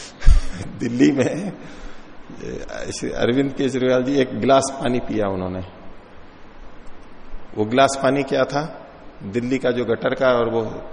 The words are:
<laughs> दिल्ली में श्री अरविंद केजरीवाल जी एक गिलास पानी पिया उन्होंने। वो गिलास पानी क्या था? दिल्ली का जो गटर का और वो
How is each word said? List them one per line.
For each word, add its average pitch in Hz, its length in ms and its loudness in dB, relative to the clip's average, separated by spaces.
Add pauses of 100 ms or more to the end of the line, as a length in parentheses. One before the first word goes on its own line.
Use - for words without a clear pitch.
(160)
<laughs> - 640 6
दिल्ली 123 320 4
में 139 400 0 (1400)
श्री - 220 -6
अरविंद 131 420 0
केजरीवाल 127 500 2
जी 139 160 0
एक 127 200 0
गिलास 131 320 4
पानी 123 280 -2
पिया 104 280 -2
उन्होंने। 92 320 -4 (2000)
वो 107 80 0
गिलास 127 380 4
पानी 139 220 2
क्या 131 200 2
था? 143 180 -2 (600)
दिल्ली 120 340 -2
का 131 120 0
जो 120 140 0
गटर 113 300 0
का 131 160 4
और 117 200 2
वो 113 120 0 (300)